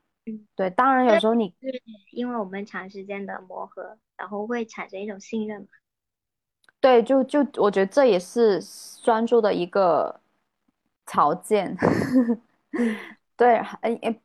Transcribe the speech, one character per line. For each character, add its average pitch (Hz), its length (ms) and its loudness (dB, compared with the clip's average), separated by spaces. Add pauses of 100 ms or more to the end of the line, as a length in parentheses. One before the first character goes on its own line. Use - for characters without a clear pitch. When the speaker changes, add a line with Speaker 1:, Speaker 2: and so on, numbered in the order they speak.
(260)
Speaker 1:
嗯。 220 200 -14 (100)
Speaker 2:
对， 185 140 -2
当 254 260 4
然 254 120 2
有 220 120 6
时 214 60 -2
候 220 80 2
你 226 160 0 (100)
Speaker 1:
对， 262 120 -12
是 254 100 -10 (300)
因 247 180 -8
为 240 80 -8
我 220 60 -6
们 196 220 -10
长 190 240 -14
时 196 140 -16
间 196 220 -12
的 190 160 -12
磨 185 240 -14
合， 190 320 -16 (200)
然 180 100 -12
后 208 180 -8
会 233 200 -6
产 202 240 -16
生 190 100 -14
一 208 80 -10
种 196 120 -12
信 220 280 -8
任 208 140 -12
嘛。 208 60 -20 (1120)
Speaker 2:
对， 254 220 6
就， 262 220 2
就 285 160 -2 (160)
我 196 160 2
觉 196 80 0
得 196 80 2
这 269 180 2
也 196 140 4
是 196 420 0 (420)
专 226 220 2
注 233 160 2
的 208 100 2
一 180 140 -2
个 175 540 0 (880)
条 160 260 2
件。 185 440 -2
<laughs> - 1000 -2
Speaker 1:
嗯。 226 180 -2 (420)
Speaker 2:
对， 240 200 4 (240)
哎， 233 200 -4
哎， 226 240 -4